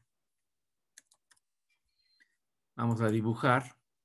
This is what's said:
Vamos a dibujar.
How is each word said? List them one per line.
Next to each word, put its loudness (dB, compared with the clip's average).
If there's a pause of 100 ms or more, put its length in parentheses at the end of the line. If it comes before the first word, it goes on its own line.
(2750)
Vamos -2
a 2
dibujar. 0 (280)